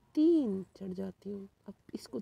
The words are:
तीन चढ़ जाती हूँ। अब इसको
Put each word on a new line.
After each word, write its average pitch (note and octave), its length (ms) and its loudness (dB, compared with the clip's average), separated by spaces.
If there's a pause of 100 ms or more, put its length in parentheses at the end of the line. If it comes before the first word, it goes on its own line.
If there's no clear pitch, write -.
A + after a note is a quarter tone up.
(140)
तीन D4 500 4 (140)
चढ़ F#3+ 140 -10
जाती F#3 380 -10
हूँ। G2+ 180 -12 (200)
अब G3+ 60 -18 (200)
इसको - 280 -10